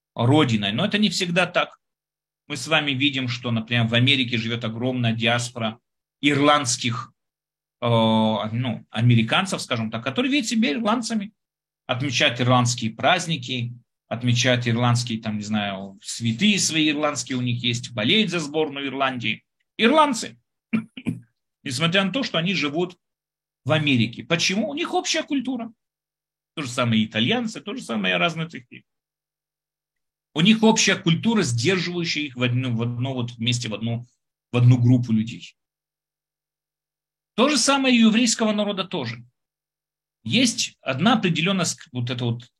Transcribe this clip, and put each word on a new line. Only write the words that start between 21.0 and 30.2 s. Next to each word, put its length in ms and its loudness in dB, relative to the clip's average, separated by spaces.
несмотря 420 0
на 80 -2
то, 120 -2
что 120 -4
они 160 0
живут 460 -2
в 60 -2
Америке. 540 0
Почему? 440 0
У 60 -8
них 200 -4
общая 280 -2
культура. 500 -6
То 60 -6
же 60 -6
самое 380 2
итальянцы, 540 -2
то 120 -10
же 100 -10
самое 340 -2
разные 320 -2
такие. 340 -18